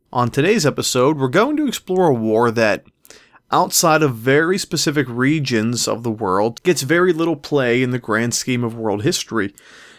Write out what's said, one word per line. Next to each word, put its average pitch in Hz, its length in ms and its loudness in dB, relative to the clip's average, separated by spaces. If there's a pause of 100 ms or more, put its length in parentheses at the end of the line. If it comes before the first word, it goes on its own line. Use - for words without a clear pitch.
(120)
On 120 180 -2
today's 165 360 0
episode, 131 500 0
we're 135 120 -2
going 226 280 2
to 302 100 0
explore 185 420 0
a 139 60 4
war 113 380 2
that, 107 320 0 (680)
outside 160 500 2
of 135 140 0
very 151 420 2
specific 143 500 -2
regions 123 800 0
of 107 160 -4
the 117 60 -2
world, 107 540 0
gets 170 180 0
very 175 300 2
little 165 240 -2
play 127 460 0
in 127 80 0
the 123 100 -4
grand 117 340 -2
scheme 123 280 -2
of 117 140 -6
world 107 260 -2
history. 113 500 -2 (460)